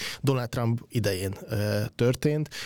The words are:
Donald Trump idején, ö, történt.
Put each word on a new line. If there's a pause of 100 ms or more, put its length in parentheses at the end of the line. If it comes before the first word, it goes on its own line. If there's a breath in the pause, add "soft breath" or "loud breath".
(220 loud breath)
Donald
Trump
idején, (140)
ö, (160)
történt. (160 loud breath)